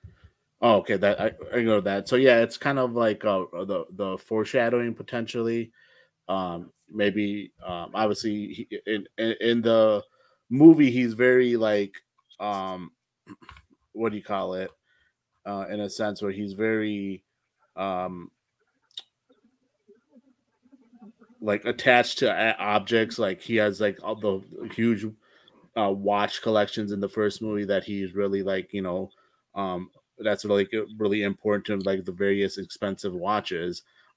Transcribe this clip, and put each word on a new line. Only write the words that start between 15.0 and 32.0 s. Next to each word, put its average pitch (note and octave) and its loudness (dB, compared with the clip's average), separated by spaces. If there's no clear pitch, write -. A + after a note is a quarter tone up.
Uh, G2 -8
in G#2 -6
a G2+ -6
sense G#2 -4
where G2+ -4
he's G2 -8
very, G#2 -4
um, F2+ -6
like, G#2 -2
attached B2 2
to A#2+ 2
a-, F#2+ 0
objects. G#2+ 0
Like, F#2+ -2
he A2+ -2
has, G#2+ 2
like, G2+ -2
all A2 -6
the G2+ -2
huge, A2+ 2
uh, G2+ 0
watch G2+ 0
collections G#2 0
in G2+ -4
the G2 -4
first G#2+ -2
movie G#2 -4
that F#2+ 0
he's G2 -6
really, G2 0
like, F#2 -4
you G2+ -4
know, F#2 -4
um, F#2 -6
that's G#2+ -2
really, G2+ 2
like, A2 -4
really G#2+ 0
important G2+ -2
to G#2+ -2
him, G2 -4
like, F#2+ -2